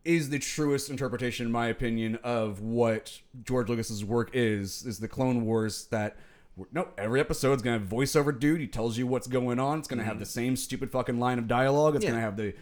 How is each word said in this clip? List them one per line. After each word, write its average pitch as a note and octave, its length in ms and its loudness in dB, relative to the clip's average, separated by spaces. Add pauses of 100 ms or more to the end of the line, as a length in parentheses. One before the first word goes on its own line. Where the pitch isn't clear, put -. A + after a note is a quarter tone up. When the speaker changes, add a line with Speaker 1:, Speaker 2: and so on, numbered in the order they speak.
Speaker 1:
is E3 260 2
the C#3+ 100 -2
truest C#3+ 500 -2
interpretation, B2 580 -4
in A2+ 40 0
my A#2 160 2
opinion, A2+ 560 -2
of A2 380 -2
what A2+ 600 0 (220)
George B2 260 0
Lucas's A2+ 360 -2
work A#2 280 0
is, G#2+ 520 0
is A2 140 -8
the A2 80 -6
Clone B2+ 380 0
Wars A2 440 0
that, G#2+ 260 -2 (560)
no, E3 160 -2 (100)
every A2 220 2
episode's D3 440 2
gonna A#2 160 2
have G2+ 100 -4
voiceover C#3 480 2
dude. D3+ 240 2
He C#3 60 -4
tells A2+ 320 -2
you B2+ 80 0
what's B2+ 200 -2
going B2 320 0
on. C#3+ 200 0
It's D3 80 -10
gonna A#2+ 160 -4
have A2 100 -2
Speaker 2:
Mm-hmm. A2 60 -8
Speaker 1:
the G2+ 80 -6
same B2 280 0
stupid B2+ 360 -6
fucking B2 280 0
line B2 200 2
of A2+ 80 -4
dialogue. C3+ 480 4
It's C#3 100 2
Speaker 2:
Yeah. D3+ 60 2
Speaker 1:
gonna A2+ 100 0
have G#2 160 -2
the G#2 240 -4